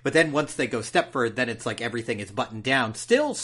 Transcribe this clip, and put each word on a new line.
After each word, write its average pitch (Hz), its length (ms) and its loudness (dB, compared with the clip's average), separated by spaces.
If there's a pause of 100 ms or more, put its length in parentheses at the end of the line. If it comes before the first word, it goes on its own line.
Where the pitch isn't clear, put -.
But 139 120 -2
then 160 180 6
once 143 240 0
they 135 100 0
go 117 140 -2
Stepford, 123 560 0
then 123 140 0
it's 113 180 -6
like 107 120 -4
everything 117 400 -4
is 95 120 -8
buttoned 110 320 -4
down. 123 320 2
Still 269 480 2